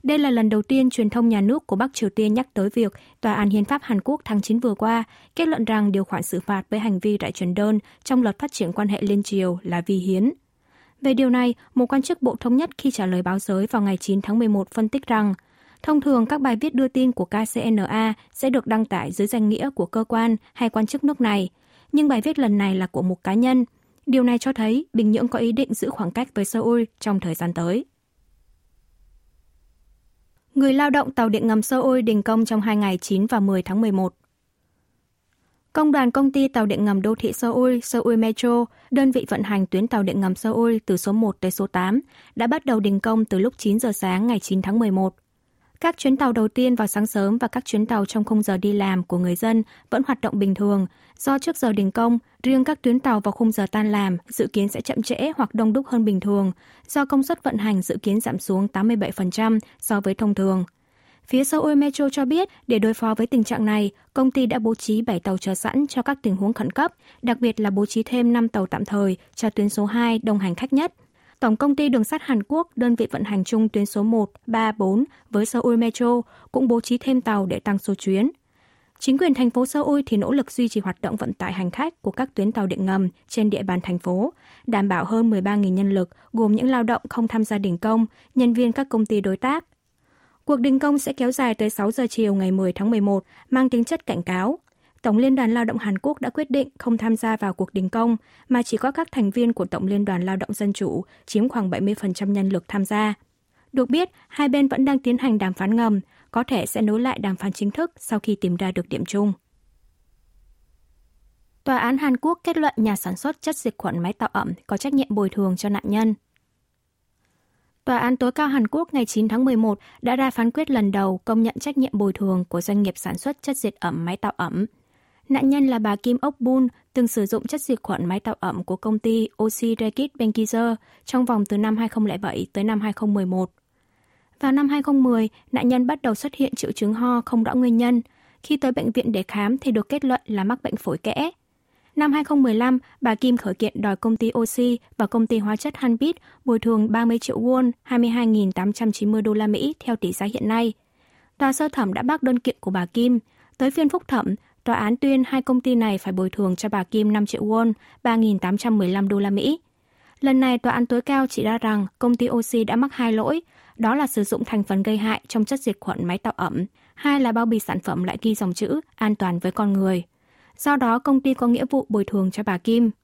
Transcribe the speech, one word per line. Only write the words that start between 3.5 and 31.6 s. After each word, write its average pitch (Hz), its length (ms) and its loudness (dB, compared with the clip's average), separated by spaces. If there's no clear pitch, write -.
pháp 285 180 -2
Hàn 202 180 -2
Quốc 294 240 -4
tháng 208 160 -2
chín 226 180 0
vừa 233 160 0
qua 226 280 0
kết 339 120 0
luận 302 180 0
rằng 214 260 2
điều 196 120 0
khoản 180 200 -6
xử 180 160 -4
phạt 196 300 -4
với 214 100 -2
hành 208 200 -2
vi 208 180 0
rải - 140 -6
truyền 180 220 -4
đơn 208 260 2
trong 254 200 2
luật 202 160 0
phát 285 120 -6
triển 175 200 -4
quan 180 160 -2
hệ 202 140 -2
liên 202 220 0
triều 185 400 -2
là 175 220 -4
vi 196 120 0
hiến. 190 340 0
Về 269 120 2
điều 262 160 2
này, 247 260 2
một 247 100 4
quan 277 160 2
chức 339 200 -4
Bộ 247 140 0
Thống 247 220 0
nhất 330 200 0
khi 269 140 0
trả 202 140 -4
lời 180 160 0
báo 185 180 -2
giới 196 280 -2
vào 220 140 -2
ngày 196 160 0
chín 196 240 -2
tháng 208 180 0
mười 233 80 2
một 196 240 0
phân 220 180 -2
tích - 180 -6
rằng, 214 260 2
thông 302 180 2
thường 262 240 4
các 285 160 -2
bài 262 140 2
viết 294 200 -4
đưa 262 120 2
tin 254 240 2
của 185 140 -2
K - 40 -20
C - 40 -4
N 220 40 4
A 220 380 0
sẽ 269 160 -2
được 254 180 0
đăng 220 180 0
tải 175 260 -6
dưới 202 160 -2
danh 214 220 0
nghĩa 240 200 -2
của 196 160 -4
cơ 220 180 -4
quan 226 320 0
hay 233 160 -2
quan 220 160 0
chức 277 180 -6
nước 285 180 0
này, 202 280 0
nhưng 294 160 4
bài 247 140 2
viết 302 180 -2
lần 214 180 4
này 196 180 2
là 185 120 -2
của - 140 -6
một 180 220 -2
cá 190 100 -2
nhân. 254 320 4
Điều 262 180 4
này 240 140 4
cho 262 160 -2
thấy 226 400 0
Bình 214 180 4
Nhưỡng 233 160 2
có 233 120 -2
ý 233 120 0
định 226 220 0
giữ - 160 -4
khoảng 208 220 -6
cách 247 220 -4
với 202 120 -2
Seoul 233 380 0
trong 202 200 0
thời 165 160 -4
gian 175 180 -4
tới. 175 320 -2
Người 269 180 4
lao 294 160 4
động 277 220 2
tàu 226 180 0
điện 220 180 0
ngầm 220 140 2